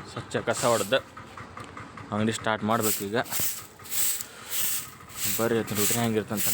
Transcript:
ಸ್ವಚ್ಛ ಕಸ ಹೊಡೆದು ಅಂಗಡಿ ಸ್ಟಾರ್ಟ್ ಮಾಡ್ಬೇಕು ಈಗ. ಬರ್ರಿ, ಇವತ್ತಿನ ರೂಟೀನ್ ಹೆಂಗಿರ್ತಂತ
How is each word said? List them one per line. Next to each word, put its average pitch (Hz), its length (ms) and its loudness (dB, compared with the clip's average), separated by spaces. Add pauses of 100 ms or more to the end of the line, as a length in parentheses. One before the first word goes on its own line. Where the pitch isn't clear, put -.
(120)
ಸ್ವಚ್ಛ - 240 -8
ಕಸ 113 300 0
ಹೊಡೆದು 113 500 4 (960)
ಅಂಗಡಿ 110 200 2
ಸ್ಟಾರ್ಟ್ 110 320 0
ಮಾಡ್ಬೇಕು 107 420 2
ಈಗ. 101 120 -2 (2250)
ಬರ್ರಿ, 113 160 4
ಇವತ್ತಿನ 107 220 0
ರೂಟೀನ್ 110 260 4
ಹೆಂಗಿರ್ತಂತ 110 380 2 (120)